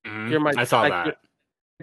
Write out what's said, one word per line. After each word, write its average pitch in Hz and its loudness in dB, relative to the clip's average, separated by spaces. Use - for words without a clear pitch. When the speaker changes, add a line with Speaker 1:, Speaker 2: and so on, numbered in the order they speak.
Speaker 1:
Mm-hmm. 107 -8
Speaker 2:
You're 151 2
my, 151 2
Speaker 1:
I 120 2
saw 123 4
Speaker 2:
like, - 2
Speaker 1:
that. 87 -2
Speaker 2:
you're, - -4